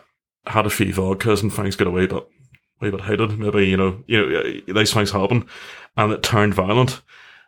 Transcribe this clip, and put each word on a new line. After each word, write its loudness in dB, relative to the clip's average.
Had 0
a 0
few 0
vodkas 0
and 0
things -4
got 0
a -2
wee 2
bit, -4
wee -2
bit -8
heated. -2
Maybe, 2
you 2
know, -2
you 2
know, 0
uh, -6
these 2
things 0
happen. 0
And 2
it -4
turned 2
violent. 0